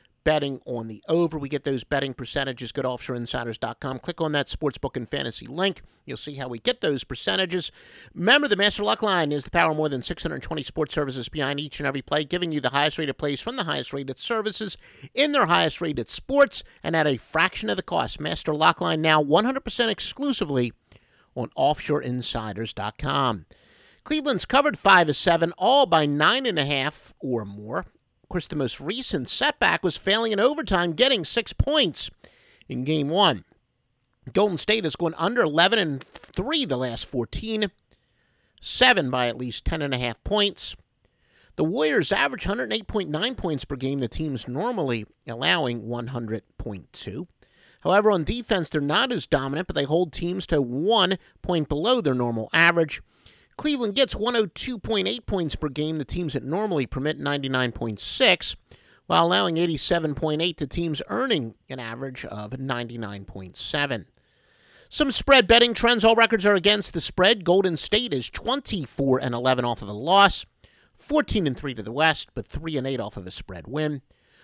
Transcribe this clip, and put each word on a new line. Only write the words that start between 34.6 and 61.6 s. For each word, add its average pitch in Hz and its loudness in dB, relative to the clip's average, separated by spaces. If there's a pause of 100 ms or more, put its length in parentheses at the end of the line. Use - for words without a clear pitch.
has 156 -2
gone 160 -2
under 220 0
eleven 170 4
and 147 -2
three 247 -4
the 131 0
last 123 -4
fourteen, 214 -4 (920)
seven 202 2
by 127 0
at 120 -4
least 123 -8
ten 160 -2
and 139 -4
a 123 -2
half 120 -4
points. 202 0 (800)
The - 2
Warriors 247 2
average 247 0
hundred 220 -2
eight 220 -2
point 185 -2
nine 196 -2
points 160 -4
per 139 -8
game. 135 -2
The 123 -2
team's 143 -6
normally 139 -2 (220)
allowing 123 0
one 120 -6
hundred 117 -6 (140)
point 98 -10
two. 123 -10 (520)
However, 202 4
on 175 2
defense, 202 -2
they're 156 0
not 185 0
as 202 -4
dominant, 139 0
but - -6
they 143 0
hold 160 2
teams 175 -4
to 151 2
one 180 2 (240)
point 165 0
below 208 2
their 143 2
normal 120 -2
average. 170 4 (540)
Cleveland 247 0
gets 269 2
one 233 0
oh 220 4
two 247 -8
point 196 0
eight 165 -6
points 175 -2
per 151 -4
game. 151 -4
The 143 -4
teams 165 -4
that 123 -4
normally 165 -2
permit 143 -4
ninety-nine 135 -2
point 113 -6
six, - 0 (520)
while 170 4
allowing 180 2
eighty-seven 165 0
point 156 -2
eight 170 -2
to 143 -4
teams 165 -4
earning 202 -2 (140)